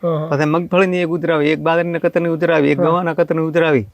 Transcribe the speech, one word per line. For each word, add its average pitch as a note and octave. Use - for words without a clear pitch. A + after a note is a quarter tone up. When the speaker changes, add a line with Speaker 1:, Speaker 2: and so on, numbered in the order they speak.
Speaker 1:
હા, E3+
હા. D#3
Speaker 2:
પાછા D3+
મગફળીની F3+
એક F3
ઉતરાવી, D#3+
એક D3+
બાદરીના E3
કતરની E3+
ઉતરાવી, D#3+
એક D3
Speaker 1:
હા. F3
Speaker 2:
ગવાના E3
કતરની D#3+
ઉતરાવી. D#3+